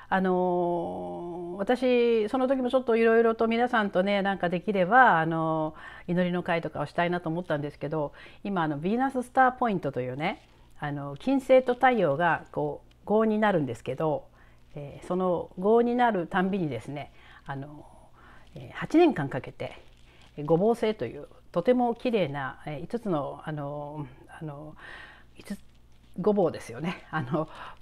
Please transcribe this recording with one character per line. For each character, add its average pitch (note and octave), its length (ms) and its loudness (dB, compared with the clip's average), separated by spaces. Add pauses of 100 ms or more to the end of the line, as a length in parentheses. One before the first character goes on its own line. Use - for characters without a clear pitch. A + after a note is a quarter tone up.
あ F#3+ 120 0
の F3+ 1300 -2
ー、 - 20 -10
私 A#3+ 720 2
そ C4+ 100 -2
の B3+ 100 2
時 C4 140 0
も B3 80 -2
ち C4 60 2
ょ B3+ 40 2
っ B3+ 40 -2
と A3+ 120 2
い A3+ 80 4
ろ A3+ 140 6
い A#3 40 8
ろ A3+ 120 4
と A3+ 140 0
皆 A#3 200 2
さ A3+ 140 2
ん G3+ 80 -2
と F#3 120 2
ね、 G3+ 200 0
な G3 120 0
ん F#3 40 -6
か F3+ 100 0
で F3 120 -2
き G#3+ 120 -2
れ F#3 140 2
ば、 G#3+ 340 8
あ D#3+ 60 2
の D#3+ 480 -2 (340)
ー、 F3+ 40 -2
祈 F3+ 120 2
り F3 80 -2
の F3+ 100 -2
会 E3 180 -2
と D#3+ 100 -6
か C#3 100 -6
を D3 60 -4
し - 60 -12
た E3+ 140 2
い E3+ 40 0
な F3 100 0
と E3+ 80 -6
思 E3 140 -2
っ - 20 -20
た D#3 120 -2
ん C#3+ 60 -4
で D3 80 -6
す - 80 -16
け C#3+ 100 -6
ど、 D3+ 240 -4 (320)
今、 G3 180 -2
あ D3+ 60 0
の、 D3 100 -2
ヴ F3 140 -2
ィ - 20 0
ー - 40 0
ナ C4 120 0
ス B3+ 120 -4
ス - 80 -18
タ B3+ 180 6
ー B3 40 2
ポ B3+ 160 -2
イ G#3 60 0
ン E3+ 60 -2
ト C#3 120 -4
と B2+ 80 -4
い B2+ 100 -4
う C3 60 -8
ね、 F3+ 300 -4 (340)
あ D3 100 -6
の、 C#3+ 260 -8
金 C4+ 240 0
星 C4 220 6
と B3 120 0
太 B3+ 180 4
陽 E3 240 2
が E3 340 2
こ D3 360 -4
う - 60 -20 (120)
合 G#3+ 200 2
に G#3+ 140 2
な G#3+ 140 4
る E3+ 80 2
ん C#3 60 0
で A#2 80 -6
す - 100 -14
け B2+ 100 -6
ど、 D3+ 320 -2 (480)
え C#3 280 -14
ー、 - 40 -16
そ F3+ 100 -2
の F#3 420 0
合 A3 240 6
に A#3+ 120 0
な A#3+ 160 4
る F3+ 160 0
た F#3 160 0
ん G3 80 0
び G3+ 80 0
に D#3+ 100 0
で A#2+ 120 -6
す - 80 -14
ね、 C#3 240 -10 (340)
あ C#3 100 -8
の、 D3 300 -14 (680)
え C3 180 -16
ー、 - 0 -
八 - 260 0
年 E4 160 8
間 C#3+ 140 -4
か C3 120 -6
け C3 120 -12
て、 - 280 -12 (560)
え D3 60 -8
ー、 - 20 -8
五 D#3 120 4
芒 G#3+ 180 2
星 A3 200 -2
と B2+ 120 -6
い C3 120 -10
う D3 100 -16 (240)
と F3 100 0
て B3+ 120 4
も A#3+ 200 2
綺 B3+ 180 -4
麗 F#3 160 2
な、 C#3 380 -8
え D3+ 120 -8
ー、 - 20 -12
五 E3+ 180 -6
つ G#3+ 100 -8
の、 C#3+ 360 -2
あ D#3 80 -8
の、 D3 540 -8 (340)
あ D#3+ 40 -10
の、 D3+ 300 -12 (1500)
五 G#3 120 4
芒 F#3+ 180 2
で - 100 -8
す - 120 -12
よ A#2 80 -12
ね。 F3 300 -8
あ D3+ 120 -4
の、 D3+ 260 -4 (340)